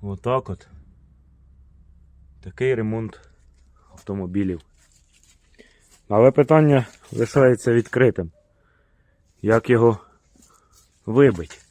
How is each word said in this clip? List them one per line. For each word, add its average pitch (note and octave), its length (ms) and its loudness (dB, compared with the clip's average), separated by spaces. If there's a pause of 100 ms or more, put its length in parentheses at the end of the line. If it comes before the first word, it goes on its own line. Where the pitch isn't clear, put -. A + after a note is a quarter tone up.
Отак A2 480 -8
от. - 180 -14 (1800)
Такий B2+ 320 -4
ремонт A2 540 -8 (640)
автомобілів. F#2+ 680 -8 (1500)
Але A2+ 220 4
питання C#3+ 560 2 (240)
лишається B2 640 0
відкритим. A2+ 580 -2 (1080)
Як A2 280 0
його A#2 300 2 (1040)
вибить? A2 640 0